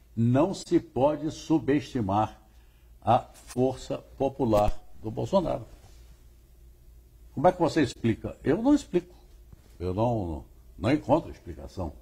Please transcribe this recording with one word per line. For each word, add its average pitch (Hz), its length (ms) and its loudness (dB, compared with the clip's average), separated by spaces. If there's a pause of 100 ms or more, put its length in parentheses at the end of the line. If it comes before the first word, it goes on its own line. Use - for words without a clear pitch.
(160)
não 127 380 2
se - 280 0
pode 143 500 0
subestimar 117 1080 -2 (600)
a 117 180 4 (140)
força 127 640 -4 (200)
popular 113 560 2 (280)
do 110 100 -8
Bolsonaro. 127 540 -2 (1700)
Como 143 140 2
é 180 40 8
que - 80 -12
você 156 220 2
explica? - 640 -2
Eu 175 180 2
não 277 120 4
explico. - 400 -2 (640)
Eu 90 140 -4
não, 98 520 -2 (320)
não 104 140 0
encontro 151 400 0
explicação. 78 720 -12